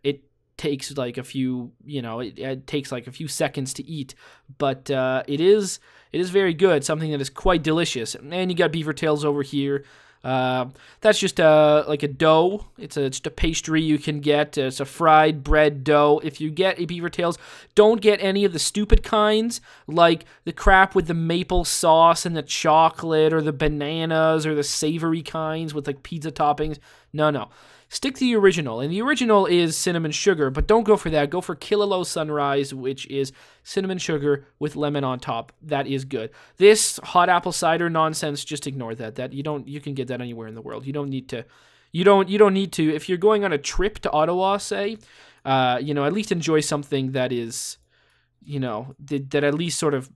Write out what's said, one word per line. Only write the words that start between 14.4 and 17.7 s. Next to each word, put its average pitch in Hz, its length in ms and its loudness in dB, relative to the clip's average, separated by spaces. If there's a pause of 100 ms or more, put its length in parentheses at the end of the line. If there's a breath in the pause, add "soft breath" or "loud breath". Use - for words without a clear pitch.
It's 131 240 -4
a 139 40 -4
fried 156 600 4
bread 147 400 4
dough. 147 380 4
If 156 180 -10
you 156 100 -4
get 180 300 -2
a 175 60 -2
beaver 170 240 -6
tails, 170 260 -2 (380 loud breath)